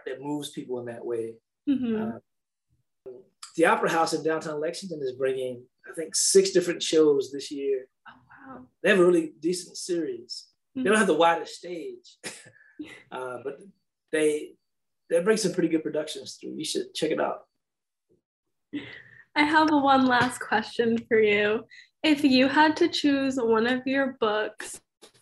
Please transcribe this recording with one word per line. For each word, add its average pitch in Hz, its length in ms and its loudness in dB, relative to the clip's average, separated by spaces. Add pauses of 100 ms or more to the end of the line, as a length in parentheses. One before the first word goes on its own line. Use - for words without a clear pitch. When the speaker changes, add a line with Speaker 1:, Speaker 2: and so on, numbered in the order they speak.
Speaker 1:
that 131 160 -10
moves 147 300 -8
people 123 280 -10
in 120 60 -10
that 120 200 -12
way. 113 280 -6 (360)
Speaker 2:
Mm-hmm. 226 460 -2
Speaker 1:
Uh, - 960 -20 (440)
the 170 100 4
Opera 220 240 2
House 160 240 0
in 147 100 -4
downtown 156 380 -4
Lexington 170 400 -8
is 127 120 -6
bringing, 127 500 -4 (260)
I 127 40 -18
think, 160 220 -10
six 190 360 4
different 175 300 0
shows 147 500 2
this 143 200 -12
year. 139 360 -4 (200)
Speaker 2:
Oh, - 60 -20 (400)
wow. 254 120 -20 (180)
Speaker 1:
They 185 60 4
have 202 100 6
a 175 60 6
really 165 340 2
decent 175 360 -6
series. 151 680 -8 (300)
They 131 80 -6
don't 196 100 2
Speaker 2:
Mm-hmm. 214 60 4
Speaker 1:
have 196 80 2
the 170 80 4
widest 165 400 2
stage, 156 680 -14
<laughs> - 880 -18
uh, 127 320 -10
but 139 140 -10 (560)
they, 151 380 0 (580)
they 254 120 2
bring 214 140 4
some 185 160 0
pretty 160 160 0
good 156 160 0
productions - 560 -8
through. 127 160 -12
You 156 80 -8
should - 300 -6
check 156 180 -4
it - 80 -2
out. - 200 -4 (2000)
Speaker 2:
I 294 80 4
have 311 280 4
one 269 340 4
last 247 340 0
question 226 580 0 (100)
for 220 120 4
you. 208 440 2 (400)
If 294 200 4
you 262 240 6
had 311 300 4
to 349 100 4
choose 277 500 0
one 226 300 2
of 254 180 -2
your 269 340 0
books - 600 -4 (420)